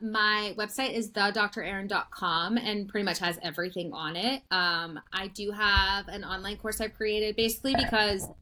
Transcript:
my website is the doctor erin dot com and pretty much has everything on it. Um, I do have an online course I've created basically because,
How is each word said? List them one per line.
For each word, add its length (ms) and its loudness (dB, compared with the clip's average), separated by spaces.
my 560 2
website 340 -2
is 200 -2
the 220 4
doctor 300 0
erin 240 -4
dot 240 -2
com 460 0
and 320 -2
pretty 160 -2
much 140 0
has 220 0
everything 520 -4
on 240 -4
it. 240 0
Um, 480 0
I 140 -4
do 240 -6
have 580 4
an 160 -8
online 320 -6
course 240 -4
I've 140 -4
created 420 0
basically 380 2
because, 520 2